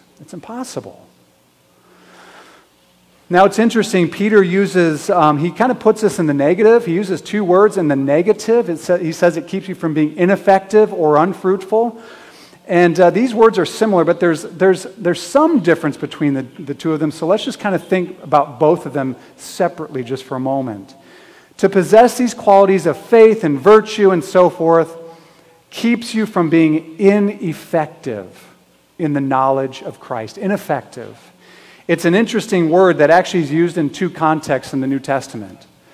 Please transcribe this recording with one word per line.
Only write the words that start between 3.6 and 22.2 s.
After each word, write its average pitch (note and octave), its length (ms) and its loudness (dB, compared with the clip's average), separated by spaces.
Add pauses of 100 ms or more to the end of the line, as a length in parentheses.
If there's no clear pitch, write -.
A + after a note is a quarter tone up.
Peter G#3 340 2
uses, F3 680 0
um, D3+ 280 2
he E3+ 140 -2
kind A#3+ 200 0
of - 80 -6
puts A3 220 0
this G3+ 180 -2
in E3 80 0
the D3 60 0
negative. G#3 520 2
He E3 100 -4
uses F3+ 260 -4
two G#3 240 -6
words G3 320 4
in E3 100 0
the D3 80 0
negative. F3 760 0
It D#3+ 100 -6
sa-, F3+ 180 -2
he E3+ 160 -6
says E3+ 240 0
it C#3+ 100 -8
keeps F#3+ 220 -8
you F3 60 -10
from D#3+ 180 -6
being D3+ 240 -2
ineffective G3 760 2
or D#3 220 2
unfruitful. F#3+ 840 -2 (640)
And, F3 320 2
uh, F#3 100 6
these A3 240 0
words A3+ 240 4
are E3+ 80 2
similar, G3 380 0
but E3+ 160 -2
there's, E3 240 -2
there's, F3+ 400 0 (140)
there's F3 240 -4
some D4+ 400 2
difference D#3 340 0
between D3 380 -4
the, C3 100 -6 (180)
the C#3+ 120 -10
two D#3+ 180 -6
of D#3 80 -2
them. D#3 100 -2
So - 160 -8
let's F3+ 200 0
just - 160 -10
kind G3+ 120 -4
of - 140 -4
think F#3 340 -4
about C#3 380 0
both D#3+ 260 2
of C#3+ 60 -12
them C3 240 -6 (220)
separately D#3 680 -8
just B2+ 220 -10
for C3+ 100 -10
a B2+ 60 -6
moment. B2+ 540 -8 (640)
To F#3+ 120 0
possess G#3 480 4
these B3 160 -2